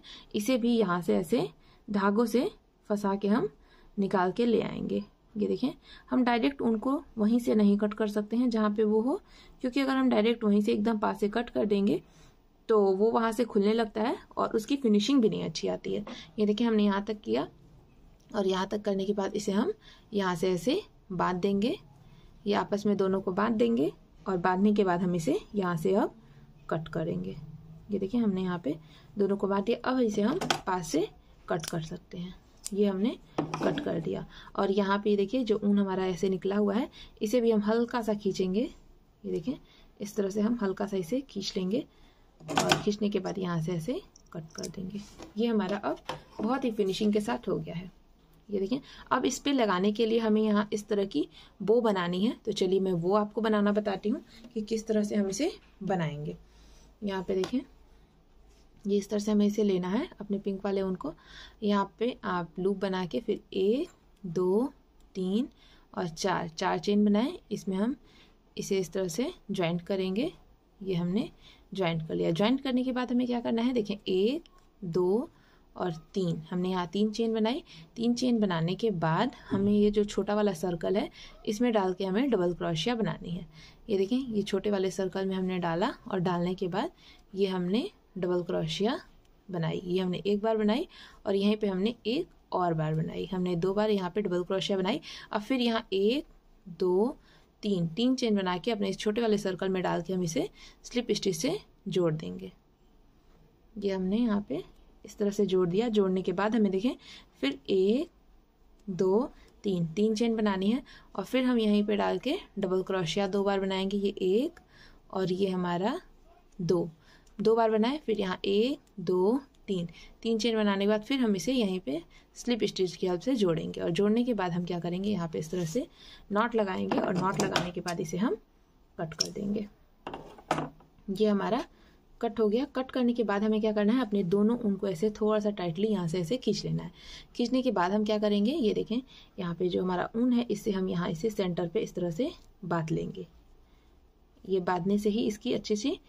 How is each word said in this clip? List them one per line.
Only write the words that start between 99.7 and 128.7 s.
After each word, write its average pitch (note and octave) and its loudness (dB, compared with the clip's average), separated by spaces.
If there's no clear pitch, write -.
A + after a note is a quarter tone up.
डाल F3 0
के E3+ -6
हम F3+ 0
इसे B3+ -2
स्लिप A#3+ -2
स्टिच G3 -2
से D4+ -2
जोड़ E3+ 2
देंगे। F3+ -8
ये G3+ -2
हमने F#3+ 0
यहाँ G#3 0
पे D#4+ -6
इस - -20
तरह G3+ 0
से G3+ 2
जोड़ F#3 2
दिया। G#3+ 0
जोड़ने F#3+ 2
के F#3 -4
बाद G#3 0
हमें G#3 4
देखें, G#3 0
फिर C#4 -2
एक, G#3 2
दो, F#3+ 2
तीन, F3 0
तीन G#3+ 2
चेन A3+ 2
बनानी G3+ 2
है C4+ 0
और G3 -4
फिर B3+ 0
हम B3+ 2
यहीं G#3 4
पे G#3 0
डाल F#3+ 0
के D#4 -2
डबल F#3 0
क्रोशिया F#3+ -2
दो G3 0
बार G3 0
बनाएंगे, F#3+ -2
ये G3 0
एक G3+ 0
और F#3+ -2
ये F#3+ 0
हमारा F3+ -2
दो, F3 0
दो A3 4
बार A3+ 4
बनाए, A3+ 2
फिर G#3+ -2
यहाँ F#3 -2
एक, G#3+ 2
दो, F#3 2
तीन, F3 -4
तीन A3+ 0
चेन A3 0
बनाने G3+ 2
के G3+ 2
बाद G#3+ 2
फिर C4+ -2
हम A3 2
इसे F3+ 0
यहीं G3 2
पे D4 -4
स्लिप A#3+ -2
स्टिच F#3 -2
की F#3 -2
हेल्प F3 -2
से C4 -2
जोड़ेंगे। F3+ 0
और F#3 -2
जोड़ने G#3 2
के B3 0
बाद F#3 -2
हम F3 -2
क्या F3 -4
करेंगे, F3+ -4
यहाँ E3+ -2
पे F#3+ -6
इस D#3 -6
तरह F3+ -2
से A#3+ -4
नॉट A#3 0
लगाएंगे G3+ 0
और - 0
नॉट F#3 0
लगाने F3+ -2
के F3+ -8
बाद F3 -4
इसे F3 -4
हम C4+ 0